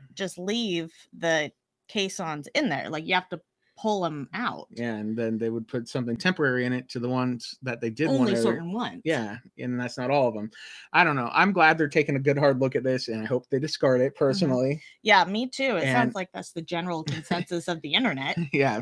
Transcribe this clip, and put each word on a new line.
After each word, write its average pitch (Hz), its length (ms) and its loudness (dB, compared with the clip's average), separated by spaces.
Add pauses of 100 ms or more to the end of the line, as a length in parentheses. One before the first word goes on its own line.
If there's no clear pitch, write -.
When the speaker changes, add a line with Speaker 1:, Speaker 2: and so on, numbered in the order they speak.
(140)
Speaker 1:
just 190 240 -8
leave 180 560 -2 (200)
the 160 380 0 (360)
caissons 170 680 -4
in 285 140 2
there. 135 200 -2
Like, 160 160 -6
you 180 100 -2
have 185 140 -2
to 175 120 -10 (360)
pull 208 300 0
'em 147 260 -6
out. 214 380 -6
Speaker 2:
Yeah, 113 240 -4
and 107 200 -4
then 113 220 0
they 113 140 -2
would 113 160 -6
put 120 200 -6
something 117 300 -4
temporary 131 480 0
in 123 80 0
it 127 160 -6
to 127 100 -8
the 120 80 -2
ones 127 540 -2
that 127 180 -6
they 113 120 -4
did 139 160 -2
want 269 140 2
Speaker 1:
Only 220 120 4
Speaker 2:
to - 80 2
Speaker 1:
certain 175 300 0
ones. 214 340 -6
Speaker 2:
Yeah, 117 320 -2 (220)
and 123 200 -4
that's 123 200 -6
not 127 100 -2
all 139 180 4
of 110 80 0
'em. 107 140 -8 (440)
I 165 100 6
don't 151 120 4
know. 127 160 -2
I'm 180 220 6
glad 160 240 6
they're 156 100 2
taking 151 280 2
a 131 40 0
good 139 200 2
hard 139 200 6
look 131 160 2
at 120 80 0
this, 127 240 0
and 110 140 -4
I 110 40 -6
hope 120 240 -2
they 135 100 0
discard 131 420 2
it 139 120 4
Speaker 1:
Mm-hmm. - 40 -20
Speaker 2:
personally. 139 640 2 (220)
Speaker 1:
Yeah, 196 220 6
me 220 220 -2
too. 262 300 -2
It 160 60 0
sounds 233 240 4
Speaker 2:
And 226 80 -6
Speaker 1:
like 185 160 -6
that's 185 220 -12
the 165 100 -8
general 170 420 -4
Speaker 2:
<laughs> 147 80 -4
Speaker 1:
consensus 170 540 -4
of 165 140 -4
the 147 120 -4
internet. 165 500 0
Speaker 2:
<laughs> 139 80 -6
Yeah, 131 300 2